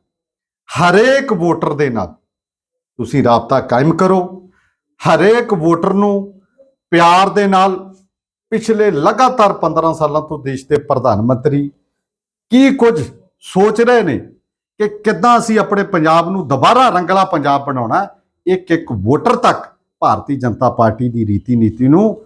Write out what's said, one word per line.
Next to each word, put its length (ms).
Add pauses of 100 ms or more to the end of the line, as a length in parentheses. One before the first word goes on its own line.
(680)
ਹਰੇਕ 640
ਵੋਟਰ 400
ਦੇ 160
ਨਾਲ 180 (920)
ਤੁਸੀਂ 260
ਰਾਬਤਾ 360
ਕਾਇਮ 380
ਕਰੋ, 520 (520)
ਹਰੇਕ 520
ਵੋਟਰ 400
ਨੂੰ 480 (500)
ਪਿਆਰ 380
ਦੇ 180
ਨਾਲ 480 (540)
ਪਿਛਲੇ 420
ਲਗਾਤਾਰ 640
ਪੰਦਰਾਂ 400
ਸਾਲਾਂ 280
ਤੋਂ 220
ਦੇਸ਼ 240
ਦੇ 100
ਪ੍ਰਧਾਨ 440
ਮੰਤਰੀ 500 (760)
ਕੀ 260
ਕੁਝ 280 (360)
ਸੋਚ 420
ਰਹੇ 200
ਨੇ 180 (580)
ਕਿ 100
ਕਿੱਦਾਂ 520
ਅਸੀਂ 200
ਆਪਣੇ 240
ਪੰਜਾਬ 460
ਨੂੰ 180
ਦੁਬਾਰਾ 420
ਰੰਗਲਾ 360
ਪੰਜਾਬ 400
ਬਣਾਉਣਾ, 420 (400)
ਇੱਕ 240
ਇੱਕ 200
ਵੋਟਰ 440
ਤੱਕ 400 (240)
ਭਾਰਤੀ 360
ਜਨਤਾ 340
ਪਾਰਟੀ 400
ਦੀ 160
ਰੀਤੀ 300
ਨੀਤੀ 320
ਨੂੰ 380